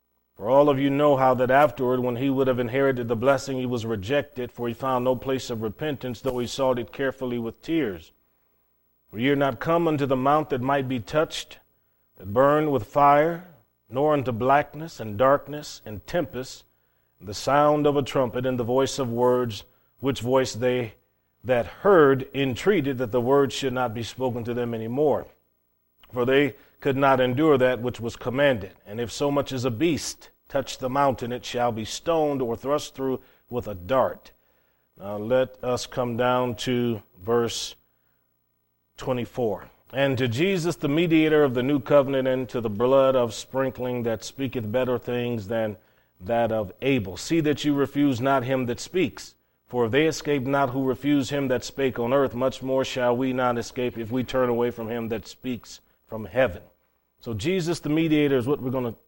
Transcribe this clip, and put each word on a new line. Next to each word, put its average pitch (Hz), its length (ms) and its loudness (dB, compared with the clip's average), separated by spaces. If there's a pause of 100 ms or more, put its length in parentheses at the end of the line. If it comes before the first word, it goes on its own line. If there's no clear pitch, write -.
(360)
For 95 140 -8
all 143 180 6
of 135 120 2
you 139 100 2
know 143 260 4
how 131 180 4
that 123 160 0
afterward, 127 500 2
when 123 160 -2
he 131 120 -2
would 135 200 0
have 123 100 2
inherited 127 480 0
the 120 80 0
blessing, 131 420 0
he 127 100 -4
was 120 200 -4
rejected, 120 640 -4
for 120 160 -8
he 120 80 -4
found 127 300 -2
no 127 100 2
place 131 340 -6
of 113 140 -6
repentance, 127 580 -6
though 127 200 -4
he 120 80 -4
sought 131 320 0
it 113 120 -10
carefully 127 460 -4
with 113 240 -8
tears. 117 480 -4 (1000)
For 101 120 -10
ye 131 100 2
are 143 60 4
not 139 240 0
come 165 260 0
unto 147 200 0
the 131 100 0
mount 143 340 2
that 135 100 -2
might 135 280 0
be 131 100 -4
touched, - 600 -4 (600)
that 92 140 -12
burned 147 380 4
with 127 140 0
fire, 147 640 4 (400)
nor 143 240 0
unto 127 200 0
blackness 143 680 0
and 107 160 -8
darkness 143 680 0
and 104 200 -12
tempest, 131 580 -6 (540)
and 92 80 -18
the 104 60 -10
sound 147 540 4
of 143 100 4
a 143 60 0
trumpet 123 420 -2
and 127 140 -2
the 120 60 0
voice 127 340 0
of 127 120 -2
words, 123 540 0 (360)
which 131 200 -2
voice 127 340 0
they 123 380 -2 (520)
that 120 220 0
heard 143 680 6
entreated 139 640 0
that 123 120 -2
the 123 100 2
word 135 320 4
should 135 200 -4
not 123 200 -2
be 117 120 -6
spoken 120 400 -4
to 117 100 -4
them 120 200 -4
any 113 120 -6
more. 123 400 0 (840)
For 120 120 0
they 135 300 4 (240)
could 139 180 0
not 135 240 4
endure 131 380 4
that 127 240 2
which 120 160 -4
was 113 160 -8
commanded. 127 600 0 (120)
And 104 140 -10
if 117 100 -6
so 143 180 -2
much 143 220 -2
as 127 140 -6
a 127 60 0
beast 131 600 -4 (180)
touch - 300 -6
the 127 120 -6
mountain, 127 420 0
it 123 120 -10
shall 120 280 -2
be 110 120 -6
stoned 151 560 -2
or 117 160 -2
thrust 143 380 -4
through 131 260 -4 (300)
with 123 160 -6
a 104 80 -8
dart." 92 560 -2 (680)
Now 101 200 -10
let 127 480 0
us 123 220 -4
come 120 300 -4
down 123 400 0
to 120 460 -2 (180)
verse 117 540 -2 (1200)
twenty-four. 117 720 -4 (240)
"And 135 260 0
to 131 100 0
Jesus, 165 480 0
the 151 120 -4
mediator 156 540 4
of 135 120 2
the 123 100 0
new 143 160 2
covenant, 135 480 4
and 131 220 -2
to 127 100 -4
the 113 100 -2
blood 131 460 4
of 120 180 0
sprinkling 127 720 -4
that 113 180 -2
speaketh 123 480 -6
better 123 260 0
things 120 520 -4
than 110 280 -2 (440)
that 117 320 0
of 107 200 -2 (100)
Abel. 113 340 0
See 165 240 -2
that 147 240 0
you 147 100 2
refuse 139 460 0
not 135 240 2
him 131 220 -2
that 117 120 -4
speaks. - 560 -6 (320)
For 120 200 0
if 107 60 -2
they 147 140 4
escape 147 360 -2
not 139 280 0
who 135 140 -2
refuse 131 460 0
him 139 180 -2
that 123 160 0
spake 135 340 -4
on 120 140 0
earth, 135 220 2
much 127 280 -2
more 131 220 0
shall 123 320 0
we 131 160 -2
not 123 240 0
escape 120 400 -4
if 113 140 -8
we 127 120 -2
turn 127 280 0
away 120 200 0
from 113 180 -8
him 117 200 -6
that 110 180 -6
speaks - 540 -12 (260)
from 110 200 -10
heaven." 98 360 0 (580)
So 117 120 -8
Jesus, 165 480 -2
the - 80 -6
mediator, 151 480 2
is 117 100 0
what 143 140 -2
we're 127 100 -6
gonna 123 240 -4 (140)